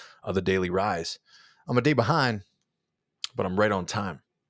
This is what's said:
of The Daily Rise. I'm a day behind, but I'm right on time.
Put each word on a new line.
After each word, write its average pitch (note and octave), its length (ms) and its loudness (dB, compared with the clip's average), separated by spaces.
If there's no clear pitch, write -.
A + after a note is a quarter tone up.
of F#2 100 -6
The F#2+ 80 0
Daily F#2 280 2
Rise. F#2 500 -2
I'm B2 100 0
a B2 40 2
day C#3+ 100 2
behind, B2 520 2
but G2+ 100 -2
I'm F#2 140 -2
right G#2+ 100 6
on F#2+ 160 0
time. G2 360 -6